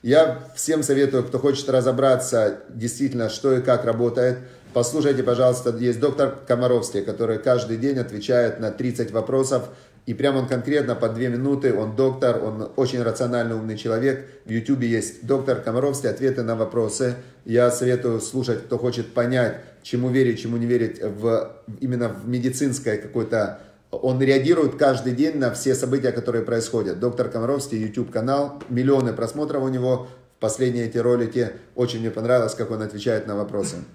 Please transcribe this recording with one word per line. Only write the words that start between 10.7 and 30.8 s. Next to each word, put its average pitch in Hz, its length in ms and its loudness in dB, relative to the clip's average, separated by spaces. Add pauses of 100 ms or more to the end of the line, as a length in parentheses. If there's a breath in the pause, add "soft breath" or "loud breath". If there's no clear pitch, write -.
по 113 140 0
две 117 180 -2
минуты, 131 460 0
он 110 240 -2
доктор, 127 440 2
он 110 360 -6
очень 127 260 0
рациональный, 117 540 0
умный 110 200 -6
человек. 123 480 0 (200 loud breath)
В - 40 -16
Ютубе 120 380 0
есть 113 400 -2
доктор 131 320 2
Комаровский, 120 500 0
ответы 127 320 0
на 113 140 -2
вопросы. 113 600 -2 (280 loud breath)
Я 120 260 4
советую 120 520 0
слушать, 113 420 -2
кто 117 140 -4
хочет 117 360 -4
понять, 120 440 2 (260 loud breath)
чему 123 260 -2
верить, 127 320 2
чему 117 140 -4
не 117 120 0
верить 120 360 0
в, 107 480 0 (300)
именно 123 260 -2
в 98 220 -8
медицинской 123 680 -2
какой-то 107 640 -2 (320 loud breath)
он 127 300 0
реагирует 135 540 4
каждый 127 380 2
день 151 240 0
на 123 140 0
все 131 220 0
события, 131 380 0
которые 117 320 -2
происходят. 110 560 -2
Доктор 120 300 0
Комаровский, 117 500 -2
YouTube-канал, 127 880 -2
миллионы 127 440 2
просмотров 135 500 -4
у 131 60 -2
него. 127 380 0 (300 loud breath)
В - 20 -20
последние 120 460 0